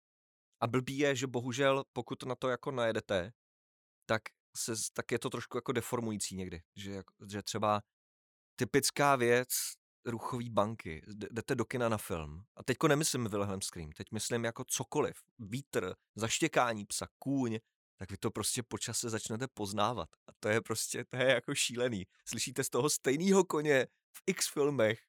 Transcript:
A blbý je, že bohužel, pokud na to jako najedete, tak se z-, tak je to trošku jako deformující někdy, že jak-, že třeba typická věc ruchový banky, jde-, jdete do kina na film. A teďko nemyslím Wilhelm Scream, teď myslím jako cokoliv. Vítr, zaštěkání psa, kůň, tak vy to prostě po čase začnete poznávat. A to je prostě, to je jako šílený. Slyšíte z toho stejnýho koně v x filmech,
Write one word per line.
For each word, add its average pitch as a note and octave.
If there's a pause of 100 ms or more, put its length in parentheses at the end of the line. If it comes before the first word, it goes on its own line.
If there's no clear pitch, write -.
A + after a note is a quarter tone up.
(600)
A A#2
blbý B2+
je, C#3+
že C3
bohužel, C3 (100)
pokud B2+
na B2+
to C3
jako B2+
najedete, A2 (720)
tak A2 (340)
se -
z-, A2
tak -
je A#2+
to C3+
trošku A#2+
jako B2
deformující A2+
někdy, F2+ (140)
že G2
jak-, F#2+ (180)
že G2+
třeba G#2 (720)
typická C#3
věc A#2+ (560)
ruchový A#2+
banky, G#2+
jde-, G#2
jdete A#2
do A2+
kina A#2+
na A2
film. D#2+ (120)
A -
teďko -
nemyslím C#3+
Wilhelm G2+
Scream, D#2
teď F#2+
myslím A#2
jako A#2
cokoliv. - (160)
Vítr, G#2 (200)
zaštěkání A2+
psa, - (120)
kůň, B2+ (380)
tak -
vy G2
to A#2
prostě A#2
po -
čase A#2+
začnete A2+
poznávat. G#2 (180)
A -
to A2+
je A2
prostě, A#2
to -
je B2+
jako B2
šílený. A#2+ (220)
Slyšíte B2
z -
toho C3
stejnýho F3+
koně D3+ (240)
v -
x -
filmech, C3